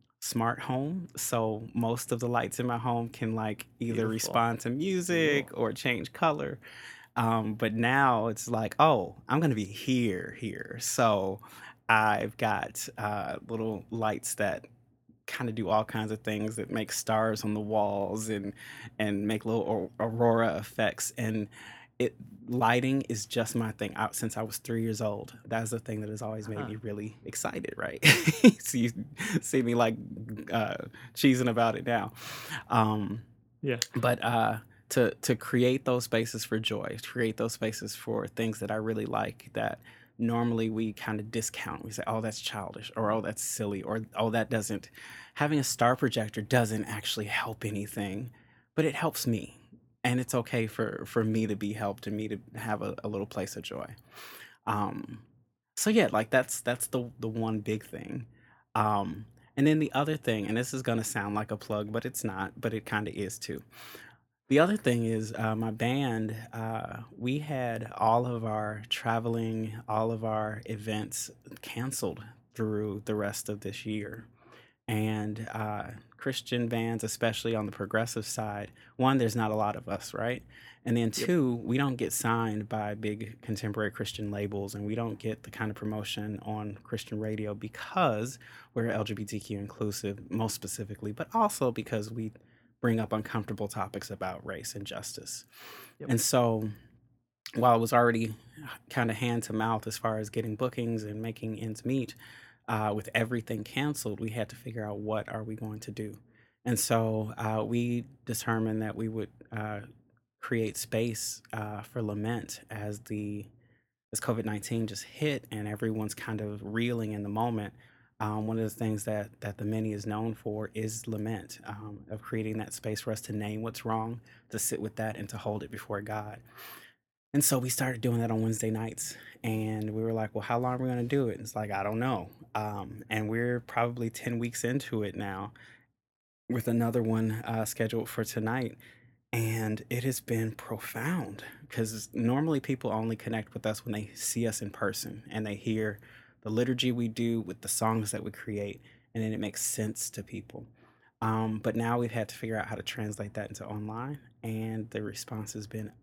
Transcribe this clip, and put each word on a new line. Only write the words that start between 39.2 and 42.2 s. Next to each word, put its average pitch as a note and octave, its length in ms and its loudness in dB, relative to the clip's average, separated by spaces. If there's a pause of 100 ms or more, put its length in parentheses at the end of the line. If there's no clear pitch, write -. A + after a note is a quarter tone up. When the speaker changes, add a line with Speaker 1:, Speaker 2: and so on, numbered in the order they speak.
Speaker 1:
that - 260 -2 (380)
normally A#2 520 2
we A2 220 0
kinda G#2+ 300 -4
discount. A2 640 -4
We G#2+ 60 -8
say, - 160 -6
"Oh, A2+ 140 0